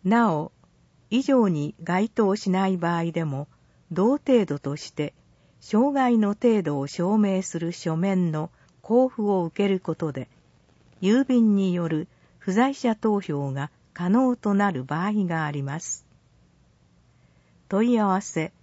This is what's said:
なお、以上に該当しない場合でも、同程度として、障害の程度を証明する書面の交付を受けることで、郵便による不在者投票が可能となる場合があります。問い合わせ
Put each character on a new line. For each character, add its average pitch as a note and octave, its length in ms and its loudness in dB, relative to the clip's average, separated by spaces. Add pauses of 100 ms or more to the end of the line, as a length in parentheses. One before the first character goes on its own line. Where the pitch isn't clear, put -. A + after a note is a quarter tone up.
な A3 280 4
お、 D#3 200 -4 (580)
以 B3+ 120 2
上 B3+ 260 4
に D3+ 340 -2
該 F#3 260 0
当 G3+ 280 2
し G3+ 140 -4
な F#3+ 180 2
い F#3+ 80 0
場 E3+ 220 -2
合 E3+ 140 -2
で E3 120 -4
も、 C#3+ 240 -6 (420)
同 G#3+ 280 2
程 B3 260 2
度 C#3+ 140 -4
と C#3 180 -6
し - 140 -14
て、 - 240 -6 (460)
障 C4 340 0
害 B3 240 2
の G#3 160 2
程 A3 280 2
度 D3 160 -2
を C#3 80 -4
証 F3+ 300 -2
明 G3 260 2
す - 160 -8
る E3+ 140 -4
書 D#3+ 240 -4
面 F3+ 360 0
の D3+ 180 -4 (320)
交 B3 260 2
付 A3+ 140 -6
を G3 220 0
受 E3 120 -8
け G3+ 120 0
る F#3+ 120 0
こ D#3+ 140 -6
と D#3 180 -6
で、 C3 160 -10 (720)
郵 A3 240 2
便 A3+ 320 4
に F#3+ 180 0
よ E3+ 140 -2
る D#3+ 200 -4 (300)
不 - 140 -6
在 B3+ 220 2
者 A#3 220 -2
投 G#3 260 -2
票 C#3+ 280 -4
が C#3 200 -6 (240)
可 F3+ 160 -4
能 B3 260 2
と G#3 160 -2
な G3+ 180 2
る C3 140 -6
場 D#3 200 -4
合 G#3 80 -2 (120)
が D#3+ 220 -2
あ D3 40 -4
り C#3+ 120 -6
ま C#3 180 -6
す。 - 240 -12 (1600)
問 A3+ 240 2
い A#3 60 2
合 G#3 100 2
わ F#3+ 120 2
せ D#3+ 320 -6 (100)